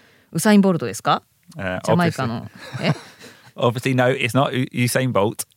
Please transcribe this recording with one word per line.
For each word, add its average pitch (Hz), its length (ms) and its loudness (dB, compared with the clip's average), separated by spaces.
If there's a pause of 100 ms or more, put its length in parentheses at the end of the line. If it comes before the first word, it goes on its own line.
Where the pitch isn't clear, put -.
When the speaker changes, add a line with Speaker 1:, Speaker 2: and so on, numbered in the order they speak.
(320)
Speaker 1:
ウ 170 80 -4
サ 214 140 4
イ 208 40 8
ン・ 196 40 8
ボ 190 100 4
ル 170 60 0
ト 127 80 -4
で 98 80 -6
す - 80 -12
か？ 156 220 0 (320)
Speaker 2:
Uh, 92 280 -6
Speaker 1:
ジ - 100 0
ャ - 20 6
マ 175 100 2
イ 165 60 0
カ 131 160 -4
の。 117 200 -8 (300)
Speaker 2:
obviously. - 120 -6
Speaker 1:
え？ 156 60 2
Speaker 2:
<laughs> - 100 -18 (520)
Obviously, 123 380 0
no, 127 160 4
it's 123 240 -2
not 135 180 2
U-, 127 140 -2 (180)
Usain 127 280 0
Bolt. 101 320 0 (120)